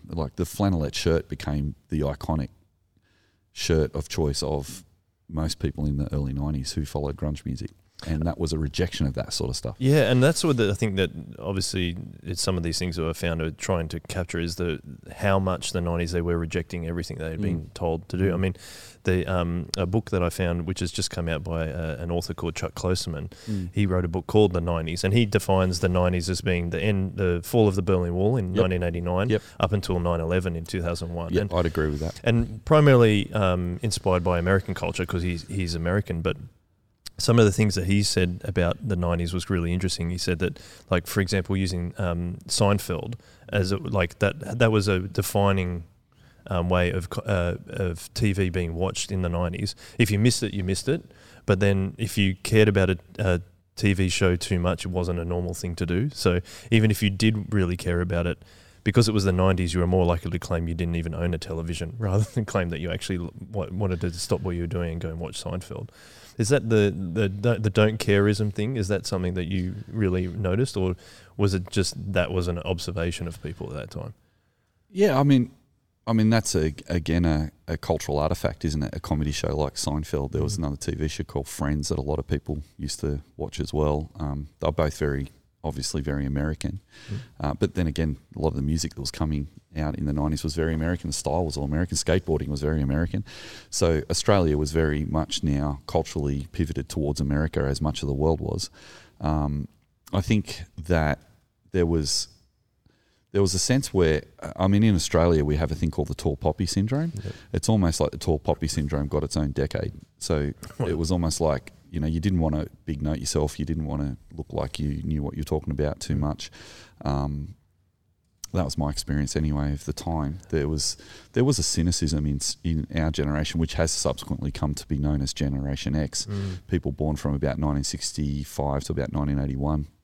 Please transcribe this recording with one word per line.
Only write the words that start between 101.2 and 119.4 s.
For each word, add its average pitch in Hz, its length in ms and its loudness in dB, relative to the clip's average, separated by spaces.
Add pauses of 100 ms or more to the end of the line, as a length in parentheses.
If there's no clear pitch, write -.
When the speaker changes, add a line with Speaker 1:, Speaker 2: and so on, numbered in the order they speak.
Speaker 1:
there 90 160 2
was, 80 420 0 (1040)
there 98 80 4
was 92 140 4
a 92 40 0
sense 127 360 0
where, 80 300 4 (320)
I 95 100 2
mean, 101 160 6
in 110 120 8
Australia, 82 480 6
we 73 140 2
have 78 160 0
a - 20 -2
thing 82 160 0
called 76 180 -2
the 71 60 -2
tall 73 220 -2
poppy 87 300 0
syndrome. 135 460 0 (120)
Speaker 2:
Yep. 95 80 -8 (220)
Speaker 1:
It's 80 160 -2
almost 92 280 4
like 73 120 2
the - 80 -10
tall 78 200 0
poppy 78 300 0
syndrome 73 400 -2
got 76 160 0
its - 140 -4
own 73 140 0
decade. - 400 -2 (260)
So 73 340 -2 (120)
Speaker 2:
<laughs> - 140 -16
Right. 101 120 0
Speaker 1:
it 82 80 -2
was 82 120 0
almost 85 300 0
like, 76 320 0 (180)
you 80 80 -6
know, 73 80 0
you 80 140 0
didn't 92 200 2
wanna 78 260 0 (180)
big 76 160 -4
note 73 200 -2
yourself. - 380 -2
You 76 60 -2
didn't 78 220 -2
wanna 71 320 -4 (180)
look 78 160 -10
like 71 260 -6
you 73 240 -2
knew 78 200 -2
what 71 120 -6
you're 76 100 -6
talking 76 280 -2
about 71 280 -2
too - 160 -4
Speaker 2:
Mm. - 20 0
Speaker 1:
much. 73 320 -4 (560)
Um, 71 480 -4 (960)
that 87 140 0
was 69 100 -4
my 73 140 0
experience 73 440 -2
anyway 73 380 0